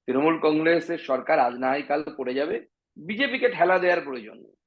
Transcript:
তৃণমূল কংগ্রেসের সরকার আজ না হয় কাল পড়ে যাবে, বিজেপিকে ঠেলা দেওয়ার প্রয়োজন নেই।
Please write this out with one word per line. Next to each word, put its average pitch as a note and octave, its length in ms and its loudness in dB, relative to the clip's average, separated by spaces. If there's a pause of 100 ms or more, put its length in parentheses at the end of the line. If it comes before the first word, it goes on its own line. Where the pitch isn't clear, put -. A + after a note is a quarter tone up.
তৃণমূল D3+ 320 2
কংগ্রেসের D#3+ 600 2
সরকার C3+ 400 0
আজ B2 160 2
না B2+ 140 -2
হয় C#3+ 140 -2
কাল D3 220 -2 (120)
পড়ে B2+ 180 -4
যাবে, D#3+ 320 -4 (300)
বিজেপিকে A3+ 520 -2
ঠেলা F3+ 300 4
দেওয়ার F3 220 2
প্রয়োজন A#2+ 340 -10
নেই। - 200 -20 (120)